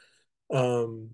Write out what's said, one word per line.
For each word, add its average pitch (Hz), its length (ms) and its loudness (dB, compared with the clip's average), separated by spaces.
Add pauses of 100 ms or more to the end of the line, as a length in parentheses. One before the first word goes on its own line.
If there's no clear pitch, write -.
(540)
Um, 117 600 0